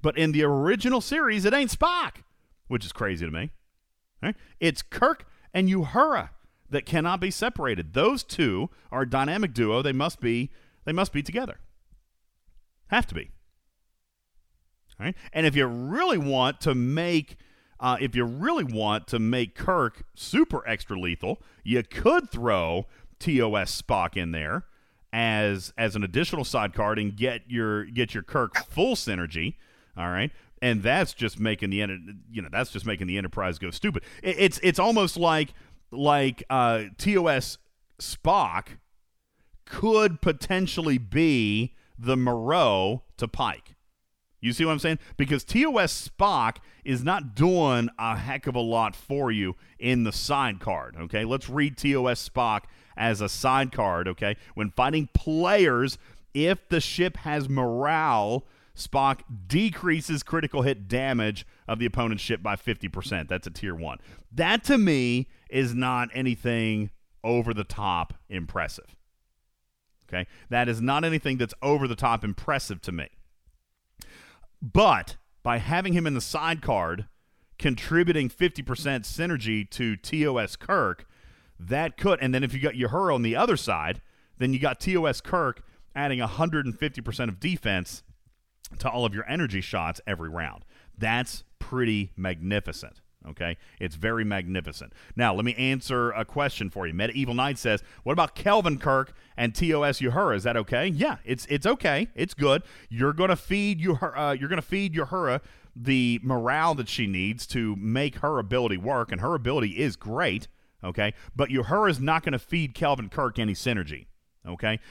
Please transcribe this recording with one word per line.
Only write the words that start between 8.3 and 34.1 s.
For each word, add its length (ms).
are 80
a 80
dynamic 440
duo. 280
They 100
must 300
be, 300
they 80
must 180
be 100
together. 380
Have 200
to 60
be. 180
All 100
right? 80
And 120
if 80
you 120
really 520
want 440
to 120
make, 640
uh, 180
if 160
you 80
really 400
want 440
to 120
make 340
Kirk 500
super 500
extra 320
lethal, 440
you 180
could 480
throw 560
T 220
O 140
S 260
Spock 340
in 160
there 320
as, 640
as 200
an 80
additional 400
side 280
card 260
and 180
get 320
your, 340
get 300
your 100
Kirk 320
full 260
synergy. 600
All 100
right? 240
And 220
that's 300
just 240
making 320
the 120
enter-, 180
you 100
know, 80
that's 220
just 140
making 220
the 100
Enterprise 420
go 120
stupid. 320